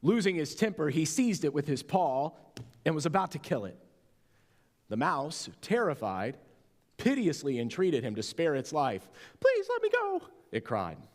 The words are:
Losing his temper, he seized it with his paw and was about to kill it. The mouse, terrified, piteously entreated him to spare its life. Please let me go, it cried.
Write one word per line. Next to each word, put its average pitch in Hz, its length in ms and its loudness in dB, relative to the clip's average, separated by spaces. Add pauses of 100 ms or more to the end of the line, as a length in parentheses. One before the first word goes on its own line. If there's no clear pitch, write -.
Losing 190 340 4
his 156 200 -2
temper, 185 340 0
he 156 160 2
seized 214 400 2
it 143 80 2
with 147 140 0
his 135 160 -2
paw 151 480 0 (540)
and 165 80 2
was 151 120 -2
about 185 260 2
to 151 80 -6
kill 123 260 -2
it. 90 120 -10 (1120)
The 107 80 -4
mouse, 151 520 -2 (120)
terrified, 131 760 -2 (600)
piteously 165 640 0
entreated 127 440 0
him 110 120 -4
to 110 80 -4
spare 160 320 0
its 135 180 -4
life. 131 340 0 (320)
Please 494 300 4
let 480 120 -2
me 440 80 2
go, 415 320 0 (300)
it 113 140 -4
cried. 90 320 -4 (180)